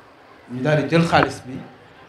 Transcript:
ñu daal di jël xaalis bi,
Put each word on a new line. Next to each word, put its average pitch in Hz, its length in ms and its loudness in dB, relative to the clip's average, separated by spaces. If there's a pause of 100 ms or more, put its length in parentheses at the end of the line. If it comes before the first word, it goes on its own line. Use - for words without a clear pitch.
(540)
ñu 127 80 -6
daal 147 220 2
di 135 60 -4
jël 170 180 4
xaalis - 380 0
bi, 127 120 -12 (520)